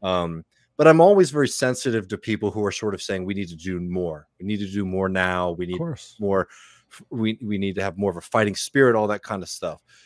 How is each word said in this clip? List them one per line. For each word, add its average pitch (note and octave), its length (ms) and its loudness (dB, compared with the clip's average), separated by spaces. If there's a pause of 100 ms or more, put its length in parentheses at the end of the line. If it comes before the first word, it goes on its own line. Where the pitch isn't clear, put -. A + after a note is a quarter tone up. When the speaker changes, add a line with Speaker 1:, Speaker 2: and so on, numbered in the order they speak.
Speaker 1:
Um, F2 420 -2 (320)
but D3+ 100 6
I'm D#3+ 140 10
always F#3+ 280 8
very C#3+ 200 0
sensitive A#2+ 580 -2
to G#2 100 -6
people G#2 340 -4
who G#2 140 -4
are G2 60 0
sort G#2 220 -4
of F2+ 80 -8
saying, F#2 240 -6
"We G2+ 80 -4
need F#2+ 160 -8
to E2+ 80 -16
do F2+ 240 -6
more. F2 460 -6 (120)
We F#2 60 -12
need G#2 140 -4
to G2 120 -8
do G2 140 -4
more F#2+ 240 -2
now. F#2 420 0
We F2 140 -6
Speaker 2:
Of F2 60 -6
Speaker 1:
need F2+ 60 -4
Speaker 2:
course. - 440 -10
Speaker 1:
more. F#2+ 260 0 (600)
We, A2 320 -4
we G#2 160 -4
need G2 180 -4
to F#2+ 80 -4
have F#2 140 -6
more G2 140 -2
of E2+ 40 -4
a E2+ 60 -12
fighting G#2 340 0
spirit," C3 400 4
all G#2+ 120 0
that G#2 140 -4
kind G2+ 220 -8
of D#2+ 60 -14
stuff. D#2+ 340 -10 (220)